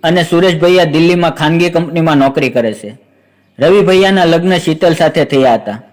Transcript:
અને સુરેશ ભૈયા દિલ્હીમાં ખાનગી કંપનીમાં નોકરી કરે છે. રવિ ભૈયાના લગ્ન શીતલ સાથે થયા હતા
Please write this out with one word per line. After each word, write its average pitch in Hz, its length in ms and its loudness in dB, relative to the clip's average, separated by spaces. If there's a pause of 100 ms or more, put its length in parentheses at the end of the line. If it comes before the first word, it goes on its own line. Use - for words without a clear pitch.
અને 170 200 0
સુરેશ 170 360 0
ભૈયા 175 240 2
દિલ્હીમાં 170 480 0
ખાનગી 165 380 -2
કંપનીમાં 165 480 -2
નોકરી 135 320 0
કરે 117 240 -2
છે. 107 240 -16 (640)
રવિ 185 220 4
ભૈયાના 190 440 2
લગ્ન 170 320 0
શીતલ 165 360 0
સાથે 156 320 0
થયા 135 280 2
હતા 113 280 -6 (120)